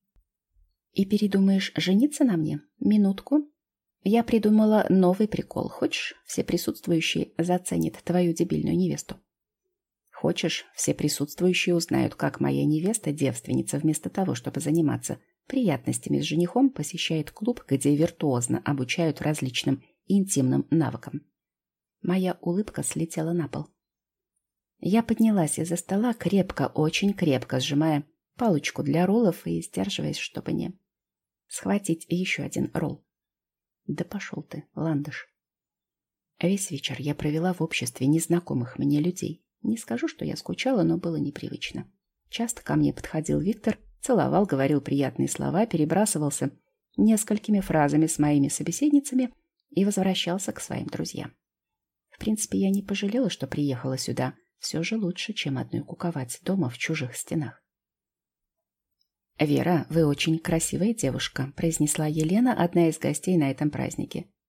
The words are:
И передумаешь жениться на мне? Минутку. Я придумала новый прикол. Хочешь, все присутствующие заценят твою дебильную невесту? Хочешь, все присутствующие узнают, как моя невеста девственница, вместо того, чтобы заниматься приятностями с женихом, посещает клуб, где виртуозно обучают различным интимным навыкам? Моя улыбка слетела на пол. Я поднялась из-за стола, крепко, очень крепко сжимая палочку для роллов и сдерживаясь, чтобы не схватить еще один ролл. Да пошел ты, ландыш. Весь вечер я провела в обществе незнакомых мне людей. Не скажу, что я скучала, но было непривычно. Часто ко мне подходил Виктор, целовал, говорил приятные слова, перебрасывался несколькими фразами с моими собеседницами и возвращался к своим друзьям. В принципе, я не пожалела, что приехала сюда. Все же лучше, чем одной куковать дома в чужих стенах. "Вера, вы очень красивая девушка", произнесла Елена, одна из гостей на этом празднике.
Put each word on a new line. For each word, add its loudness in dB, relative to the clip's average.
И 4
передумаешь 2
жениться 2
на 2
мне? -2
Минутку. 2
Я 4
придумала 4
новый 6
прикол. -6
Хочешь, -4
все -6
присутствующие -2
заценят -2
твою 2
дебильную 0
невесту? -2
Хочешь, -2
все -2
присутствующие 0
узнают, 0
как -4
моя 2
невеста 0
девственница, -2
вместо 0
того, -2
чтобы -6
заниматься 0
приятностями -2
с -2
женихом, 2
посещает -4
клуб, -4
где 2
виртуозно 0
обучают -2
различным -2
интимным 2
навыкам? 0
Моя 0
улыбка -2
слетела -2
на 0
пол. -8
Я 2
поднялась 2
из-за -2
стола, -2
крепко, 0
очень 0
крепко 0
сжимая 2
палочку 0
для 2
роллов 2
и -2
сдерживаясь, -6
чтобы -8
не -4
схватить -4
еще -2
один -4
ролл. -6
Да -6
пошел -10
ты, -14
ландыш. -4
Весь 0
вечер -8
я -2
провела -2
в -4
обществе -4
незнакомых 0
мне 2
людей. -4
Не -2
скажу, -6
что -8
я -4
скучала, -2
но 2
было -4
непривычно. -8
Часто -6
ко -2
мне 4
подходил -2
Виктор, -2
целовал, 2
говорил 2
приятные 0
слова, 0
перебрасывался 0
несколькими 2
фразами 4
с -2
моими 4
собеседницами 0
и 2
возвращался 0
к -12
своим -6
друзьям. -8
В -20
принципе, -2
я 2
не 0
пожалела, -2
что -8
приехала -2
сюда. -4
Все -6
же -4
лучше, -4
чем -4
одной -4
куковать -8
дома 0
в -8
чужих -4
стенах. -6
"Вера, 2
вы 4
очень 2
красивая 0
девушка", -4
произнесла 0
Елена, 2
одна 4
из -2
гостей 0
на 4
этом 0
празднике. -6